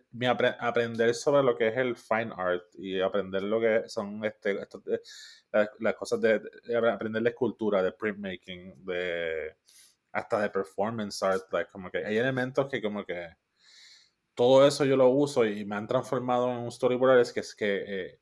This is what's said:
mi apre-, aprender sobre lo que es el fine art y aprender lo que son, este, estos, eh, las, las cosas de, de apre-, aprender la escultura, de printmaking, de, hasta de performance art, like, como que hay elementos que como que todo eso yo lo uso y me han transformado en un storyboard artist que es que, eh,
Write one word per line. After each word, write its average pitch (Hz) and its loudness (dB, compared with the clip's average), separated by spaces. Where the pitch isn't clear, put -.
mi 120 -2
apre-, 120 2
aprender 117 0
sobre 143 2
lo 123 2
que 113 2
es 113 -2
el 127 0
fine 113 -4
art 90 -2
y 95 -4
aprender 95 -2
lo 107 -2
que 110 2
son, 104 -8
este, 107 -4
estos, - -16
eh, 110 -4
las, 104 2
las 107 -2
cosas 107 -4
de, 110 4
de - -6
apre-, 113 2
aprender 110 -4
la 120 2
escultura, 104 0
de 92 2
printmaking, 95 -10
de, 85 -4
hasta 107 -4
de 104 -2
performance 104 -4
art, 95 -2
like, 87 -4
como 92 -14
que 87 -6
hay 107 -2
elementos 131 -2
que 120 -6
como 104 -6
que 87 -8
todo 135 8
eso 143 2
yo 135 4
lo 131 8
uso 139 2
y 104 -4
me 101 -8
han 107 -6
transformado 123 0
en 123 -6
un 120 -8
storyboard 127 4
artist 120 6
que 107 -6
es - -10
que, 98 -2
eh, 92 -10